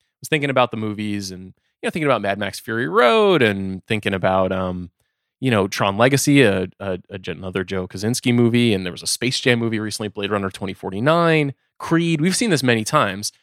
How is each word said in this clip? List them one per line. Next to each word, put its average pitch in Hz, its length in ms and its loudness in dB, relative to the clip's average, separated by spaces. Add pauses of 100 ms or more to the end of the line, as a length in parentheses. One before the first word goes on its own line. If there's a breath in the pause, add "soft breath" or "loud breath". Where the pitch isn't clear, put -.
(200)
was - 100 -14
thinking 143 200 -2
about 127 220 2
the 113 60 -8
movies 104 540 -6
and, 92 220 -16 (280)
you - 60 -4
know, 220 40 -4
thinking 156 160 -2
about 117 160 2
Mad 101 160 -2
Max 101 200 -6
Fury 117 280 -4
Road 208 560 4
and 95 420 0
thinking 104 300 -2
about, 95 360 2
um, 90 380 -4 (500)
you 131 120 0
know, 101 160 2
Tron 98 280 -2
Legacy, 135 460 4
a, 95 260 2 (120)
a, 92 200 -6 (100)
a, 98 180 -12
another 92 360 -6
Joe 92 240 -4
Kosinski 113 460 -2
movie. 120 400 4
And 95 100 -2
there 90 80 -8
was 80 120 -14
a - 40 -6
Space - 320 -4
Jam 120 200 2
movie 113 200 -2
recently, 107 280 -6
Blade 101 240 -6
Runner 98 180 0
twenty 98 240 -8
forty-nine, 147 800 0 (240)
Creed. 165 420 0
We've 175 160 2
seen 240 140 0
this 147 140 2
many 120 200 2
times. 107 480 0 (120)